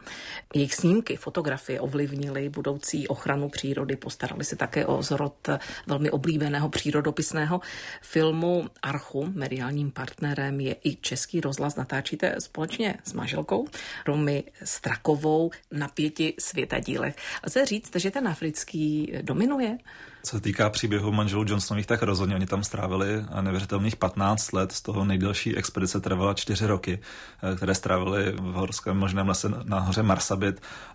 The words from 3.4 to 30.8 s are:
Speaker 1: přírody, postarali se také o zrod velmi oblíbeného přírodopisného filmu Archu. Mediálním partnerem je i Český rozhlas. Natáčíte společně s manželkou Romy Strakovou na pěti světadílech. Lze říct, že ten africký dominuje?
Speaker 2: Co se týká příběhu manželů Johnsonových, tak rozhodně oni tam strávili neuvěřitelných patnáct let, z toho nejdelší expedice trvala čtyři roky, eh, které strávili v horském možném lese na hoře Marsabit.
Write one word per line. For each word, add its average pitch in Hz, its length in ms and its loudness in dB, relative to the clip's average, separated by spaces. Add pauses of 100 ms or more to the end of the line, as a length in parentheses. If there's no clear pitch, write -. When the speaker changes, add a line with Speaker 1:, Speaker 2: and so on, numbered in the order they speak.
Speaker 1:
přírody, 139 460 -2
postarali - 480 -6
se - 120 -4
také - 300 0
o 139 180 2
zrod 143 460 -2 (380)
velmi 147 240 2
oblíbeného 147 580 2
přírodopisného 151 920 0 (400)
filmu 160 680 2 (120)
Archu. 139 520 -4
Mediálním 135 580 -2
partnerem 139 680 -2
je 131 240 0
i 151 120 0
Český - 460 -2
rozhlas. 143 340 0
Natáčíte 139 640 -2
společně - 640 -2
s - 100 -10
manželkou - 540 -2 (400)
Romy 143 360 2 (200)
Strakovou 156 880 2 (200)
na 147 160 -2
pěti 156 520 0
světadílech. 131 760 -2 (300)
Lze 269 200 4
říct, 214 300 -2
že 185 160 0
ten 220 240 0
africký 151 840 -2
dominuje? 233 560 2 (460)
Speaker 2:
Co - 120 -4
se 101 60 -2
týká 104 280 4
příběhu 104 420 2
manželů 104 360 2
Johnsonových, 104 380 0
tak 117 160 2
rozhodně 98 340 2
oni 95 100 2
tam 98 180 0
strávili 101 640 0 (160)
neuvěřitelných 98 540 0
patnáct 98 560 2
let, 92 200 2
z - 100 -6
toho 101 240 0
nejdelší 98 520 2
expedice 92 420 0
trvala 95 340 2
čtyři 101 320 0
roky, 95 340 2 (440)
eh, 95 120 0
které 92 200 2
strávili 95 560 2
v 95 220 -4
horském 95 440 0
možném 95 300 4
lese 98 220 2 (160)
na 98 140 0
hoře 95 240 2
Marsabit. 95 580 2 (340)